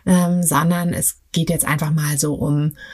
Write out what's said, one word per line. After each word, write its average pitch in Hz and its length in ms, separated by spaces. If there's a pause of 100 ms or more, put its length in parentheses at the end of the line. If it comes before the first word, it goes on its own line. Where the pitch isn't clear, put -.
ähm, 180 360
sondern 170 500
es - 260 (140)
geht 165 180
jetzt 160 160
einfach 151 240
mal 151 280
so 147 160
um, 147 420 (180)